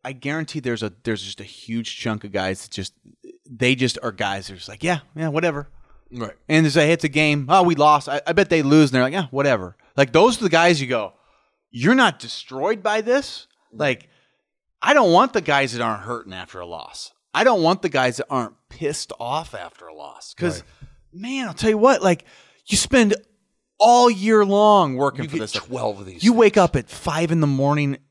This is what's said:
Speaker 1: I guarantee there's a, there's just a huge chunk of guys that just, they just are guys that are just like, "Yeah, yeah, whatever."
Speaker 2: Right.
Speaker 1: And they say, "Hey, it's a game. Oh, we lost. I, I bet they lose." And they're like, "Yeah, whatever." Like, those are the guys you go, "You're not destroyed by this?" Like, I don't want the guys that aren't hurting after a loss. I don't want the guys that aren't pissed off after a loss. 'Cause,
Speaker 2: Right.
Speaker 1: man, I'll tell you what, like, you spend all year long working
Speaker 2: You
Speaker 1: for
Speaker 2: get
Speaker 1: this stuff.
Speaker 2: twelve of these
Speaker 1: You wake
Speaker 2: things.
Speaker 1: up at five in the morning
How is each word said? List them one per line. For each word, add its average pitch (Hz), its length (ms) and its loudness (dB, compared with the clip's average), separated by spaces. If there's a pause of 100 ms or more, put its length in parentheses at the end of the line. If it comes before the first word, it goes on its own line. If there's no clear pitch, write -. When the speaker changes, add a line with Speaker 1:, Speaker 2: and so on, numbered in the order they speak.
Speaker 1:
I 131 80 -12
guarantee 147 480 -8
there's 120 220 -6
a, 104 100 -8 (120)
there's 107 180 -4
just 95 180 -16
a 98 40 -16
huge 113 540 -10
chunk 107 260 -8
of 104 80 -16
guys 95 300 -4
that - 80 -20
just, - 220 -12 (560)
they 127 260 0
just 127 280 -2
are 117 100 -6
guys 98 340 -8
that 98 80 -16
are - 20 -20
just 87 120 -20
like, 104 140 -16
"Yeah, 165 180 -2 (140)
yeah, 160 140 -6
whatever." 151 400 -4 (420)
Speaker 2:
Right. 117 240 -12 (140)
Speaker 1:
And 156 180 4
they 147 40 2
say, 147 180 4
"Hey, 165 40 2
it's 165 120 -2
a 160 40 -2
game. 147 400 0
Oh, 185 140 4
we 175 120 2
lost. 147 340 2
I, 143 180 -6
I 170 60 -2
bet 190 180 2
they 160 120 2
lose." 147 280 6
And 123 60 -4
they're 127 60 2
like, 131 100 -2
"Yeah, 175 180 -4
whatever." 127 460 -2 (200)
Like, 135 160 2
those 214 280 4
are 233 40 -6
the 185 60 0
guys 165 300 2
you 135 60 -4
go, 113 260 -4 (580)
"You're 139 240 2
not 247 240 2
destroyed 160 640 -8
by 214 180 -2
this?" 247 460 -4 (260)
Like, 127 360 -6 (720)
I 226 140 2
don't 226 180 4
want 226 200 4
the 214 80 -2
guys 139 320 -2
that 120 100 -6
aren't 110 200 -4
hurting 110 300 -12
after 92 280 -16
a 87 60 -14
loss. - 460 -16 (220)
I 180 100 0
don't 226 180 4
want 170 200 2
the 185 60 -4
guys 127 300 0
that 135 100 -8
aren't 123 260 -4 (140)
pissed - 520 -10
off 135 340 -8
after 87 320 -16
a 80 80 -20
loss. - 400 -20
'Cause, 160 260 -6 (520)
Speaker 2:
Right. 170 100 -20
Speaker 1:
man, 254 260 -8
I'll 160 60 -12
tell 220 160 0
you 214 80 0
what, 247 240 4
like, 180 220 0 (420)
you 208 100 -2
spend 233 380 4 (640)
all 240 320 6
year 214 340 2
long 196 520 4
working 135 280 -2
Speaker 2:
You 160 60 -10
Speaker 1:
for 147 60 -8
Speaker 2:
get 165 60 -4
Speaker 1:
this 107 80 -8
stuff. - 160 -8
Speaker 2:
twelve 113 340 -6
of 101 60 -16
these 92 160 -12
Speaker 1:
You 220 100 4
wake 226 220 4
Speaker 2:
things. 196 100 6
Speaker 1:
up 160 120 -2
at 123 140 -4
five 160 420 -4
in 165 80 0
the 151 60 2
morning 139 500 0 (140)